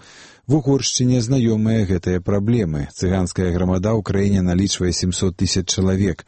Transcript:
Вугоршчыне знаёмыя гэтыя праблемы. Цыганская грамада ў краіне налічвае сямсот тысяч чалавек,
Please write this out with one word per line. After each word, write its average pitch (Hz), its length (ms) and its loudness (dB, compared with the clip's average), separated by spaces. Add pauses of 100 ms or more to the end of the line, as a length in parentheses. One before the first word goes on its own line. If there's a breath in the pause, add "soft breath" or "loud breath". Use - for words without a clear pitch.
(480 loud breath)
Вугоршчыне 127 720 2
знаёмыя 113 640 2
гэтыя 90 400 0
праблемы. 101 720 0
Цыганская 92 560 0
грамада 90 400 0
ў 113 80 0
краіне 98 480 0
налічвае 90 480 0
сямсот 92 400 -2
тысяч 90 320 -2
чалавек, 95 600 0